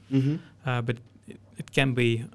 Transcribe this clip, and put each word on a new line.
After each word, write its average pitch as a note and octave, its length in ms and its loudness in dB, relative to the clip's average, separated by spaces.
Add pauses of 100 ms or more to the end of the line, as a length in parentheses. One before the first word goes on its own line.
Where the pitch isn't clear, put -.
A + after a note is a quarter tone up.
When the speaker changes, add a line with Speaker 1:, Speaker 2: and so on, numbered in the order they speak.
(120)
Speaker 1:
Mm-hmm. C3+ 240 4 (300)
Speaker 2:
Uh, B2 160 0
but A#2+ 160 -4 (280)
it, - 140 -18 (160)
it - 160 -14
can C3+ 220 2
be, A#2 300 2 (100)